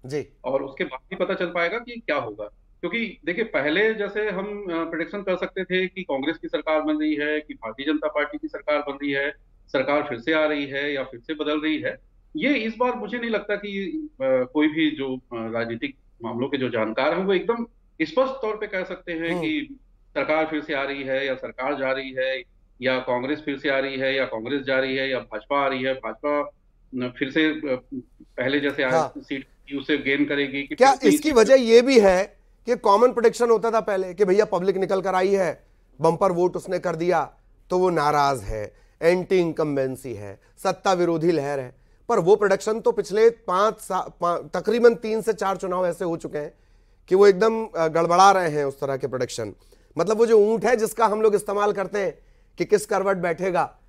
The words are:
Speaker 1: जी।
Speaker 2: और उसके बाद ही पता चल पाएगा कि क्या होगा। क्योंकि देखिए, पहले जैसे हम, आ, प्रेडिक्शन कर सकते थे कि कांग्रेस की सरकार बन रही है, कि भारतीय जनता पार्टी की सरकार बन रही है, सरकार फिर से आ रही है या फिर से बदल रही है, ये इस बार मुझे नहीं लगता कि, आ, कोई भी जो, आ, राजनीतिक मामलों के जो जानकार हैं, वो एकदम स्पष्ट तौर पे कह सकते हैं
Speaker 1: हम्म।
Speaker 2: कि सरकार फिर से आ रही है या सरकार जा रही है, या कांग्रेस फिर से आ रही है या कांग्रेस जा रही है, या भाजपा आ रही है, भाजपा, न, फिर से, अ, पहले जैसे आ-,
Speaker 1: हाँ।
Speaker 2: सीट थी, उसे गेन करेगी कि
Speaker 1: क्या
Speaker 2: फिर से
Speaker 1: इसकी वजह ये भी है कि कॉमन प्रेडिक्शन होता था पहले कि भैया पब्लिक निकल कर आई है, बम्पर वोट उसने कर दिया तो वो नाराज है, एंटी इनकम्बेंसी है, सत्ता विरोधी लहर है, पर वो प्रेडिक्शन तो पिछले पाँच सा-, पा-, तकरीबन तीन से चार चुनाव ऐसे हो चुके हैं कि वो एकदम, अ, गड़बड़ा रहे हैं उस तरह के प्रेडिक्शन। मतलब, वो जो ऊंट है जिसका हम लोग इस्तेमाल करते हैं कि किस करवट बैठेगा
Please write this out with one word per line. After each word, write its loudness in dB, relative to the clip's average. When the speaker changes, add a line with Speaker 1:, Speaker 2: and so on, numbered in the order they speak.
Speaker 1:
जी। -6
Speaker 2:
और -2
उसके -8
बाद -8
ही -2
पता -4
चल -4
पाएगा -2
कि -14
क्या -2
होगा। -8
क्योंकि -6
देखिए, -2
पहले 0
जैसे -4
हम, -8
आ, -4
प्रेडिक्शन -8
कर -2
सकते -6
थे -2
कि -10
कांग्रेस -2
की -12
सरकार 0
बन -2
रही 0
है, -2
कि -16
भारतीय -10
जनता 0
पार्टी -2
की -10
सरकार -2
बन -6
रही -6
है, -2
सरकार 0
फिर -8
से -2
आ 2
रही -2
है -6
या -4
फिर -14
से -10
बदल -2
रही -2
है, -6
ये 0
इस -2
बार 0
मुझे -8
नहीं -4
लगता -2
कि, -6
आ, -6
कोई 0
भी 0
जो, -6
आ, -10
राजनीतिक -6
मामलों -4
के -4
जो -2
जानकार 0
हैं, -2
वो 2
एकदम -2
स्पष्ट 0
तौर -4
पे -8
कह -6
सकते -12
हैं -6
Speaker 1:
हम्म। -2
Speaker 2:
कि -4
सरकार 0
फिर -4
से -8
आ -2
रही -8
है -2
या -2
सरकार -6
जा -2
रही -6
है, -4
या 0
कांग्रेस -2
फिर -4
से -4
आ 2
रही -4
है 0
या 0
कांग्रेस -6
जा 0
रही -2
है, -2
या -2
भाजपा -4
आ 0
रही -2
है, 0
भाजपा, -4
न, -6
फिर -4
से, 2
अ, -4
पहले -2
जैसे -2
आ-, 0
Speaker 1:
हाँ। 0
Speaker 2:
सीट -8
थी, -14
उसे -2
गेन 0
करेगी -2
कि -10
Speaker 1:
क्या 6
Speaker 2:
फिर 4
से 6
Speaker 1:
इसकी 0
वजह 8
ये 8
भी 8
है 4
कि 0
कॉमन 6
प्रेडिक्शन 2
होता 4
था 2
पहले -2
कि 2
भैया 4
पब्लिक 0
निकल 0
कर -2
आई 2
है, 0
बम्पर 2
वोट 0
उसने -4
कर -4
दिया 0
तो 0
वो 4
नाराज 2
है, -8
एंटी 4
इनकम्बेंसी -2
है, -14
सत्ता 0
विरोधी 2
लहर -2
है, -12
पर 2
वो 6
प्रेडिक्शन 0
तो 0
पिछले 4
पाँच 0
सा-, -6
पा-, -4
तकरीबन 4
तीन -4
से -2
चार -2
चुनाव -2
ऐसे -4
हो -4
चुके -10
हैं -10
कि 2
वो 10
एकदम, 4
अ, -2
गड़बड़ा 6
रहे 2
हैं -2
उस -6
तरह -4
के -6
प्रेडिक्शन। -6
मतलब, 0
वो 6
जो 6
ऊंट 4
है 4
जिसका 0
हम 2
लोग 4
इस्तेमाल 0
करते -4
हैं -4
कि -2
किस 2
करवट 0
बैठेगा -2